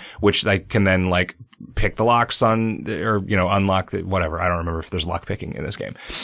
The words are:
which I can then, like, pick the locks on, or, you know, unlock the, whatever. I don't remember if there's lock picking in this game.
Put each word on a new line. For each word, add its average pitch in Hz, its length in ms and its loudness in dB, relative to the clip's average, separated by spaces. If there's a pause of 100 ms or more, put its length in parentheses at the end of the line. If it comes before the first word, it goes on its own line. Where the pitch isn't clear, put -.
(200)
which 101 260 2
I 98 140 2
can 101 260 0
then, 92 240 2
like, 90 260 0 (400)
pick 104 200 0
the 110 100 0
locks 117 360 4
on, 113 480 0
or, 104 360 0
you 104 120 0
know, 90 120 2
unlock 98 420 2
the, 95 120 -4
whatever. 87 380 -2
I 90 60 0
don't 87 120 2
remember 82 200 -4
if 82 100 -8
there's 92 160 -4
lock 85 200 -6
picking - 280 -8
in - 100 -8
this - 140 -4
game. - 180 -10 (280)